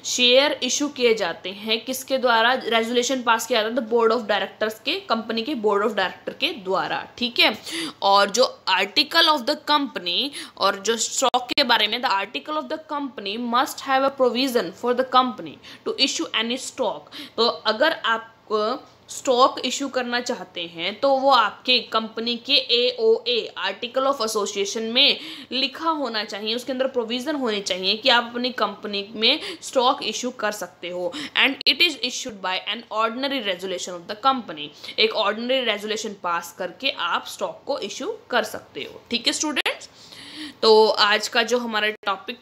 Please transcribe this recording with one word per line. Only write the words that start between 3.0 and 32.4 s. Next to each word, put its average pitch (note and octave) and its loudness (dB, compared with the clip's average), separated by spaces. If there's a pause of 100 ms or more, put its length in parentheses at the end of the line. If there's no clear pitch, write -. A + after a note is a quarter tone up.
पास A3+ 2
किया A3+ 2
जाता A3+ -4
है C4+ 0
the A3+ 0
board A3+ 6
of A#3 -2
directors G#3+ 0 (100)
के, E4+ -2
कंपनी A3+ -2
के C#4+ -4
board G#3 2
of A#3 2
director G3 -4
के D4 0
द्वारा, F3+ -4 (100)
ठीक A#3+ 0
है। C#4 4 (440)
और G3+ 6
जो A3 0
article D4 2
of D4+ 2
the D4 -2 (140)
company, A3+ -2 (280)
और G3 2
जो G3+ -2
स्टॉक B3 0
के D4 2
बारे A3+ 4
में, A#3 -2
the B3+ 0
article G#3+ -4
of D4 -4
the D#4 -4 (140)
company A#3 -6 (160)
must C4+ 2
have C4+ 4
a - 0
provision A#3+ 2 (120)
for A#3+ 2
the C4 -2
company A3 0 (320)
to A3 -4
issue C#4 0 (180)
any A#3+ -4 (120)
stock, F3+ -4 (360)
तो A#3 4
अगर A3+ 2
आप A3+ -4 (760)
stock B3+ 4
issue B3+ -4
करना A#3+ -2
चाहते G3 -8
हैं E3+ -6
तो C#4 4 (100)
वो C4+ 4
आपके A#3+ 4 (140)
company A3+ -2 (100)
के C#4 2
एओए, A#3+ 2 (300)
Article A#3+ -4
of C#4 -2
Association A3 -4
में B3+ 4 (340)
लिखा C4+ -2
होना A#3+ -2
चाहिए, G#3+ -6
उसके A#3+ -6
अंदर B3+ 0
provision B3 -4
होनी A3+ -2
चाहिए F#3+ -2
कि A3 0
आप A#3+ 4
अपनी B3 -4
company G3+ -4 (100)
में A#3+ 2 (220)
stock B3+ 0
issue A#3+ -6
कर G#3 -4
सकते F3+ -12
हो। F3+ -6 (320)
And C4 0
it C#4+ 4
is C#4 -6 (100)
issued G#3+ -8